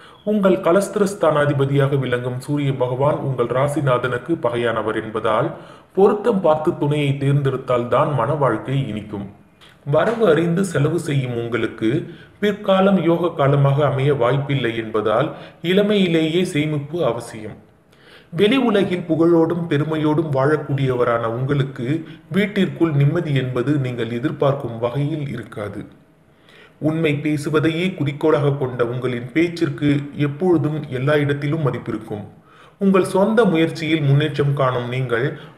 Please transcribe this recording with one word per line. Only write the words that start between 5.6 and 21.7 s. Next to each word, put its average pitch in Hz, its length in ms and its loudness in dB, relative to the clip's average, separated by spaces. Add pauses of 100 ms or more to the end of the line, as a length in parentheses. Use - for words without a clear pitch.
பொருத்தம் 208 460 2
பார்த்து 156 380 0
துணையை 143 400 0
தேர்ந்தெடுத்தால் 131 720 0
தான் 143 260 2
மன 123 200 0
வாழ்க்கை 131 540 0
இனிக்கும். 101 360 -8 (600)
வரவு 190 460 2
அறிந்து 170 340 2
செலவு 156 340 0
செய்யும் 135 380 -2
உங்களுக்கு, 117 520 -2 (520)
பிற்காலம் 196 640 2
யோக 165 280 2
காலமாக 139 560 4
அமைய 131 280 2
வாய்ப்பில்லை 123 640 0
என்பதால், 110 540 0 (320)
இளமையிலேயே 180 800 2
சேமிப்பு 151 640 -2
அவசியம். 113 520 -6 (720)
வெளி 208 260 2
உலகில் 202 520 0
புகழோடும் 170 600 4
பெருமையோடும் 151 640 0
வாழக்கூடியவரான 131 920 0
உங்களுக்கு, 127 640 -2 (440)